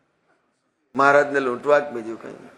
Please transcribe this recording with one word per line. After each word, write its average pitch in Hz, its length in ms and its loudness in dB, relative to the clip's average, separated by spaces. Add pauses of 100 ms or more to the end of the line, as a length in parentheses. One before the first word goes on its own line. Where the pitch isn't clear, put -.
(960)
મહારાજને 139 440 2
લૂંટવા 131 400 0
કે 120 120 -6
બીજું 113 300 -10
કંઈ? 104 120 -16 (240)